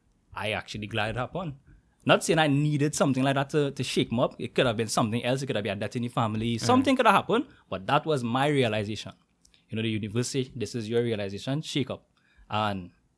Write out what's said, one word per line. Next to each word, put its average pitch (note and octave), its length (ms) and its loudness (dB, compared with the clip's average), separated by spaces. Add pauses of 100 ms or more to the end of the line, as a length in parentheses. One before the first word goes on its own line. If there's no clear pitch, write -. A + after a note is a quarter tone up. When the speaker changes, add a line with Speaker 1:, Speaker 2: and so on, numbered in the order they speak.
(360)
Speaker 1:
I G2+ 160 -2
actually G#2 340 -6
glad G#2+ 240 -2
it A2 80 -6
happened. D3+ 360 -6 (520)
Not E3 160 6
saying E3 160 2
I D#3+ 80 4
needed D3 480 2
something C3+ 300 2
like C#3 100 2
that C3+ 160 0
to, C#3+ 220 0
to C3+ 100 -6
shake C3 300 -2
me A#2 80 0
up. D#3 180 0
It - 160 -10
could D3 120 4
have A2+ 100 0
been A2+ 100 0
something A#2+ 380 0
else. C3 180 0
It C3+ 40 -6
could A2+ 100 -4
have G#2 80 -2
been G2+ 140 -2
a - 20 -10
death G#2+ 160 -6
in A#2+ 60 -2
the A#2+ 60 -4
family. A2 420 -2
Speaker 2:
Yeah. A#2 80 -2
Speaker 1:
Something C4 360 4
could B3+ 120 2
have G3+ 100 8
happened, G3+ 300 2 (220)
but G2 200 -6
that D3 180 2
was D3 160 0
my B2 240 0
realization. G#2+ 640 -2 (560)
You - 80 -8
know, A2 60 -2
the A2+ 80 0
universe A2 380 -2
say, C3 260 -4
"This A2 220 -6
is A2 120 -6
your A#2 140 2
realization, G#2+ 580 -4
shake C#3 300 -4
up." F#2 160 -12 (420)
And G2+ 420 -2 (280)